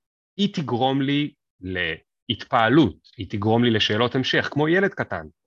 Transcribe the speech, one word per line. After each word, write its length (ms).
היא 160
תגרום 480
לי 320
להתפעלות, 1300
היא 120
תגרום 340
לי 80
לשאלות 440
המשך, 360
כמו 160
ילד 260
קטן, 320